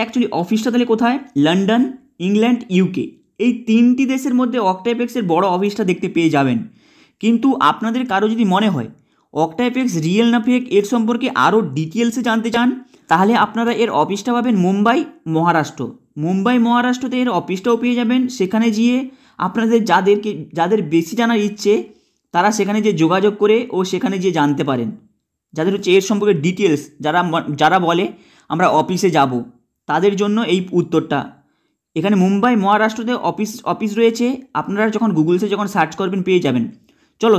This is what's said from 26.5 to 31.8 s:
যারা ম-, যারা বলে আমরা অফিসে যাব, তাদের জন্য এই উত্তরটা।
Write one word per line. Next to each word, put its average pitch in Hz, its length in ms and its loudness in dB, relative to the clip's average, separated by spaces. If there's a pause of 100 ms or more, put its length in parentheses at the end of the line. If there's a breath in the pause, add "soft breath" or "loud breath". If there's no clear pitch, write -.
যারা 156 160 0 (120)
ম-, 160 140 -4 (140)
যারা 160 260 4
বলে 170 180 0 (480 soft breath)
আমরা 175 140 0 (140)
অফিসে 185 280 0 (100)
যাব, 139 140 2 (560)
তাদের 170 320 2
জন্য 208 180 0 (160)
এই 190 60 2 (200)
উত্তরটা। 151 400 -2 (760)